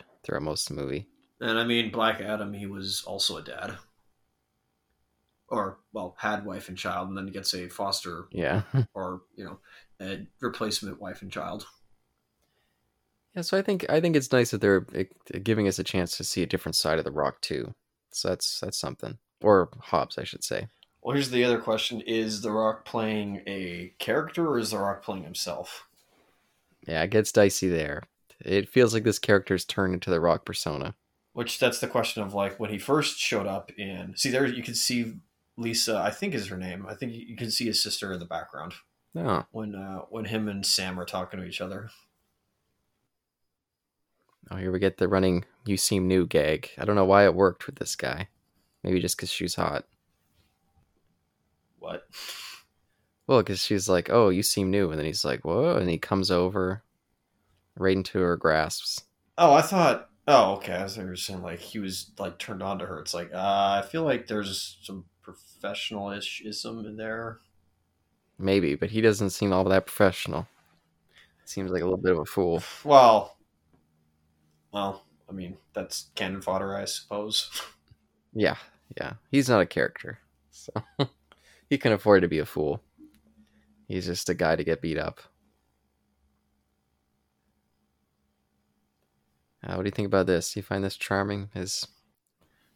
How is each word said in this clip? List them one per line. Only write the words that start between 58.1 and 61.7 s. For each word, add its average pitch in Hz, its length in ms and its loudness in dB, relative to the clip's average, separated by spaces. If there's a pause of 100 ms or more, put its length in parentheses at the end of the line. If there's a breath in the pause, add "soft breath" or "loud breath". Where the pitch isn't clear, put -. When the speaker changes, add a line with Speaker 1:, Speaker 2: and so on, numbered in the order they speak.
Speaker 1:
her 87 180 2
grasps. 78 640 0 (340)
Speaker 2:
Oh, 165 160 8
I 156 100 8
thought, 165 460 2 (180)
oh, 113 300 8
okay. 92 180 -6
I 95 120 -4
thought 101 140 -10
you 92 60 -8
were 92 80 -10
saying, 92 260 -8
like, 87 180 -10
he - 200 -12